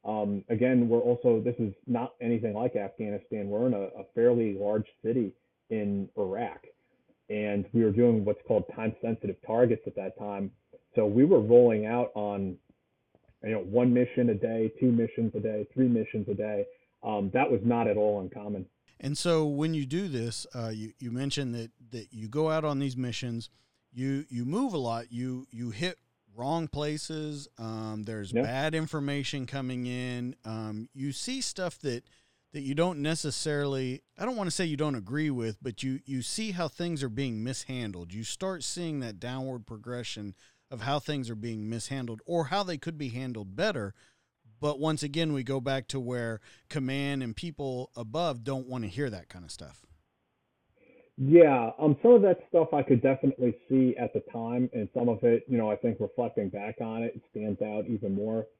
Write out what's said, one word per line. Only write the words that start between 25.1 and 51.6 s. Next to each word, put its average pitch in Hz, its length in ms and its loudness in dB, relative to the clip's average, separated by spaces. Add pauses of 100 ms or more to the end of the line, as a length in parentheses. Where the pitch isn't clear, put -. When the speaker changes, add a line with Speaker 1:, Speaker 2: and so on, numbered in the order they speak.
Speaker 2:
you, 127 400 -6
you 120 180 -8
hit 156 280 -6 (380)
wrong 147 320 -4
places, 151 800 -6 (100)
um, 110 460 -8
there's 104 300 -8
Speaker 1:
Yep. 117 100 2
Speaker 2:
bad 143 320 -2
information 143 680 -4
coming 127 400 -6
in, 123 580 -6
um, 110 500 -8
you 139 200 -6
see 262 260 -6
stuff 185 400 -6
that, 123 240 -4 (480)
that 147 100 -10
you 139 140 -4
don't 165 260 0
necessarily, 143 1000 -2 (160)
I 190 80 -4
don't 254 100 -2
wanna 190 160 -2
say 185 140 0
you 156 100 -2
don't 143 200 0
agree 131 340 -2
with, 113 320 -2
but 123 200 -8
you, 131 240 -4
you 131 160 -4
see 220 300 -6
how 175 160 -4
things 165 360 -4
are 127 60 -4
being 113 320 -4
mishandled. 110 720 -8
You 110 120 -8
start 190 380 -6
seeing 165 360 -6
that 113 180 -8
downward 127 480 -8
progression 113 720 -10 (340)
of 120 120 -10
how 139 180 -2
things 135 300 -6
are 117 60 -8
being 107 340 -6
mishandled 117 560 -8
or 165 200 0
how 190 180 -2
they 180 140 -4
could 165 200 -8
be 143 120 -6
handled 117 460 -8
better. 143 380 -2 (680)
But 147 180 -2
once 151 260 0
again, 156 280 0
we 135 120 -2
go 135 180 -2
back 135 280 -4
to 135 120 -4
where 120 400 -4 (280)
command 139 540 -4
and 117 100 -6
people 135 640 -8
above 123 480 -4
don't 131 240 -4
wanna 123 200 -4
hear 127 220 -4
that 95 200 -10
kind 87 160 -16
of 78 60 -16
stuff. - 340 -18 (1300)
Speaker 1:
Yeah, 135 600 8